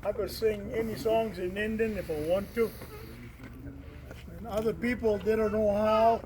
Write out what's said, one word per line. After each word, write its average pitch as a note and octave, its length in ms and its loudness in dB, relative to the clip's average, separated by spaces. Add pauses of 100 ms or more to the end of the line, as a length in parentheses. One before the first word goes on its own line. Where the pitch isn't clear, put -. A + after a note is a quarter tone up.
I G3 80 0
could G3+ 180 -2
sing G#3+ 440 -2
any A3+ 200 -2
songs A3 440 0
in F#3 180 -4
Indian A3 420 -2
if F3 120 -8
I D#3+ 40 0 (140)
want F#3+ 260 0
to. A3+ 160 2 (1700)
And G3+ 80 -10
other A3 260 0
people, A3 460 2
they G3 180 2
don't A3 160 2
know G#3+ 200 4
how. A3 540 6